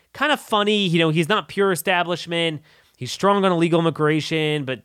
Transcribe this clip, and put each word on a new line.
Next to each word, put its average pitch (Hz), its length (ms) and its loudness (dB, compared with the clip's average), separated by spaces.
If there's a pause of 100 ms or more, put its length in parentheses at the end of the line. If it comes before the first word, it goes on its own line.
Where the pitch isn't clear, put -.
(120)
kind 294 220 0
of 240 80 -4
funny. 208 460 0
You 170 120 2
know, 165 120 2
he's 160 180 0
not 196 180 -2
pure 196 240 0
establishment. 170 880 -2 (360)
He's 123 140 -10
strong 202 340 2
on 190 80 4
illegal 170 260 2
immigration, 151 840 0
but 127 200 -8